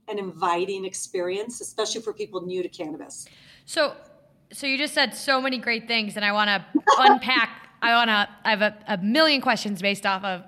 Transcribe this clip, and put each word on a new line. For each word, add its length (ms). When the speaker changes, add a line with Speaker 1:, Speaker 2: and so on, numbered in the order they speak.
Speaker 1:
and 100
inviting 640
experience, 800
especially 400
for 100
people 300
new 220
to 60
cannabis. 580
Speaker 2:
So, 300
so 140
you 140
just 160
said 180
so 260
many 200
great 280
things, 280
and 100
I 60
wanna 340
<laughs> 160
unpack. 720
I 100
wanna, 340
I 60
have 140
a, 140
a 100
million 440
questions 380
based 280
off 160
of 240